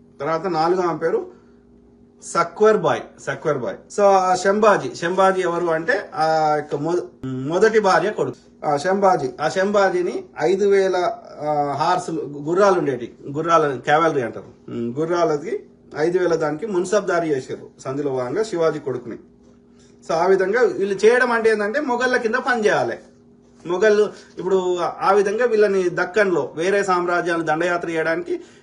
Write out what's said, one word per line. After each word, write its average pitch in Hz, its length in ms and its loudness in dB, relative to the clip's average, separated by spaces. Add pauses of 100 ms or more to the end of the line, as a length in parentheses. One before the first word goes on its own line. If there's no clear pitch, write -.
(200)
తర్వాత 160 280 -4
నాలుగవ 170 500 0
పేరు 180 420 -4 (840)
సక్వర్ 208 540 2
బాయ్, 135 240 0 (200)
సక్వర్ 139 360 -4
బాయ్. 107 200 -6 (200)
So, 202 60 4
ఆ 185 320 6
శంభాజీ, 196 600 2
శంభాజీ 185 460 2
ఎవరు 175 240 -2
అంటే, 165 500 -2
ఆ 156 400 2
యొక్క 151 200 -4
మొ-, 170 500 -6
మొదటి 165 540 2
భార్య 185 300 2
కొడుకు. - 580 -8
ఆ 147 100 0
శంభాజీ, 185 520 0 (120)
ఆ 156 80 0
శంభాజీని 196 760 0 (180)
ఐదు 190 240 2
వేల, 190 300 2 (460)
ఆ, 147 380 -2
హార్సులు, 170 420 -2
గుర్రాలు 170 580 2
ఉండేటి, 127 340 -4 (160)
గుర్రాల 156 460 2
క్యావెలరీ 151 460 2
అంటారు, - 500 -10
ఉమ్, 120 220 -6
గుర్రాలకి 165 720 -2 (340)
ఐదు 170 200 0
వేల 170 180 0
దానికి 156 300 -4
మున్సబ్దారీ 180 640 -2
చేశారు. 127 520 -6
సంధిలో 139 340 -6
భాగంగా 127 280 -4
శివాజీ 160 360 -2
కొడుకుని. 120 360 -8 (920)
So, 180 60 -2
ఆ 165 120 2
విధంగా 190 360 2
వీళ్ళు 202 440 0
చేయడం 247 260 6
అంటే 226 200 2
ఏంటంటే, 214 280 -2
మొఘళ్ళ 254 380 0
కింద 226 180 -2
పని 254 300 0
చేయాలి. 135 320 0 (680)
మొఘళ్ళు 202 440 2 (280)
ఇప్పుడు 180 420 0
ఆ 165 320 -2
విధంగా 208 340 2
వీళ్ళని 202 440 2
దక్కన్లో 175 680 -2
వేరే 190 280 0
సామ్రాజ్యాలు 175 580 0
దండయాత్ర 170 480 -2
చేయడానికి 165 500 -4 (240)